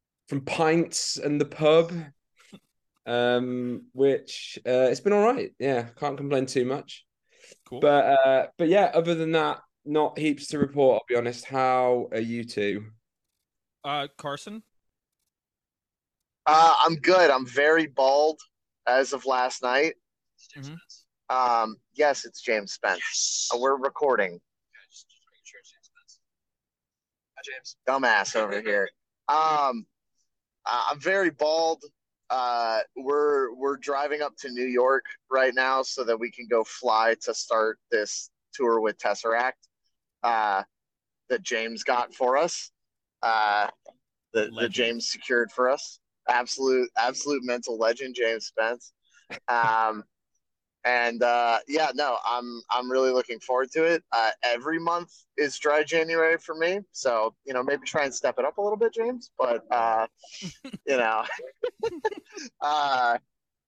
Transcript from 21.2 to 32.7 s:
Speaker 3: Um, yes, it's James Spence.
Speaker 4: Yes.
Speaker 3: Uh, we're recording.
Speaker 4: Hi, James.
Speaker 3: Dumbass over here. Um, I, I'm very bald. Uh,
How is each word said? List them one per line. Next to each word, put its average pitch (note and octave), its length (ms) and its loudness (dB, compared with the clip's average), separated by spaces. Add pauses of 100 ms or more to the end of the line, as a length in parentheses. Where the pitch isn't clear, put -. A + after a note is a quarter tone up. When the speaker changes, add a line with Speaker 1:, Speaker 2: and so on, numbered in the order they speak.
Speaker 3:
Um, A#2 400 2 (180)
yes, C#3+ 300 0
it's - 160 -20
James G#2+ 320 -2
Spence. F#2 280 -2
Speaker 4:
Yes. - 520 -4
Speaker 3:
Uh, A#2+ 60 -2
we're C3+ 180 0
recording. B2+ 640 -2 (3000)
Speaker 4:
Hi, C3+ 80 -18
James. C3 320 -16 (120)
Speaker 3:
Dumbass A#2+ 480 2
over G#2 240 -2
here. G2+ 280 -2 (400)
Um, D3 580 0 (800)
I, A#2+ 260 -2
I'm D3 100 -6
very F3+ 300 0
bald. D#3+ 520 0 (480)
Uh, A#2+ 500 0 (160)